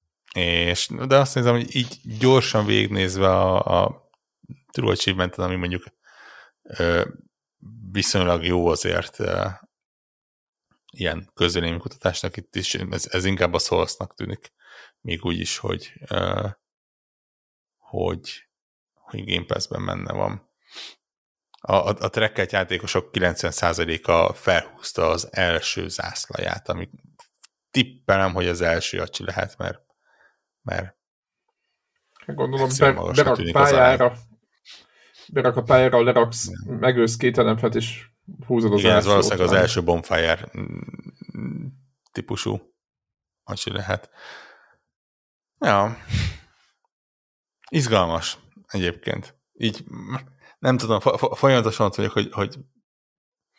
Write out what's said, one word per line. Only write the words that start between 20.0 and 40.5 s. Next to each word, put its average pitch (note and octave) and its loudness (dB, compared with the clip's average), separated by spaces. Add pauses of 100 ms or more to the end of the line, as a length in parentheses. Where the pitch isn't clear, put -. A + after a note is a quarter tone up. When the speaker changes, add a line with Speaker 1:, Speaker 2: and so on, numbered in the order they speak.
Speaker 1:
van. G1+ -6 (1120)
A, - -2
a, F2+ 4
a G2+ -2
trackelt G#2 -2
játékosok F#2 -4
kilencven F2 0
százaléka E2+ 0
felhúzta - -2
az E2+ -2
első F2 -2
zászlaját, - -8
ami F2 -6 (800)
tippelem, G2 0
hogy F#2 -2
az F2 -2
első E2+ 0
acsi F2 -8
lehet, - -6
mert, F2+ -10 (800)
mert F2+ -8 (1300)
Speaker 2:
Hát D3 -10
gondolom, C3+ -2
Speaker 1:
egyszerűen C3+ 4
Speaker 2:
be-, - -6
Speaker 1:
magasnak - 2
Speaker 2:
berak C3 2
Speaker 1:
tűnik - -2
az C#3+ 6
arány. B2+ 8
Speaker 2:
pályára, B2 2 (1160)
berak B2 2
a C3 -2
pályára, B2+ 6
leraksz, A#2 2
Speaker 1:
Igen. - -10
Speaker 2:
megölsz A#2+ 2
két B2 0
ellenfelet, A2+ 2
és - -6 (380)
húzod A2+ 2
az G2+ 4
Speaker 1:
Igen, F#2 6
ez F2+ 4
Speaker 2:
zászlót, G2 4
Speaker 1:
valószínűleg F#2+ 4
az F2+ 4
Speaker 2:
hanem F#2 6
Speaker 1:
első F2+ 2
bonfire, E2 0 (920)